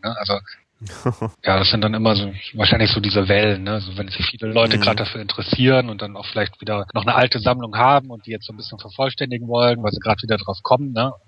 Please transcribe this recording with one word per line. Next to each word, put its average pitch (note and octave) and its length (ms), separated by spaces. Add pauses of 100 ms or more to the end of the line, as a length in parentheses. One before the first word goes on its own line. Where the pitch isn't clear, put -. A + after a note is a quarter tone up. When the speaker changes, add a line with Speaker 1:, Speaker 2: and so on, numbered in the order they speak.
Speaker 1:
ne? A#2 120
Also, G2+ 220 (460)
Speaker 2:
<laughs> A2 460 (140)
Speaker 1:
ja, G2 160
das G2+ 100
sind A2+ 120
dann G#2+ 120
immer A2 220
so, G2 180 (200)
wahrscheinlich G#2+ 360
so - 80
diese G2+ 300
Wellen, G2+ 340
ne? G#2+ 180
So, F#2 160
wenn G2 120
sich - 180
viele A2+ 260
Leute A2+ 260
Speaker 2:
Mhm. - 20
Speaker 1:
grad G#2 180
dafür A2+ 220
interessieren B2 680
und G#2 140
dann G2+ 140
auch - 100
vielleicht - 340
wieder G#2 320
noch G2 100
eine A#2 120
alte B2+ 240
Sammlung A#2 380
haben C3 340
und A2+ 160
die A2+ 60
jetzt G#2+ 140
so A2 60
ein G#2+ 40
bisschen - 240
vervollständigen B2 680
wollen, A#2+ 380
weil G#2 80
sie - 80
grad G#2+ 240
wieder G#2+ 140
drauf G2+ 260
kommen, C3+ 260
ne? B2 220 (160)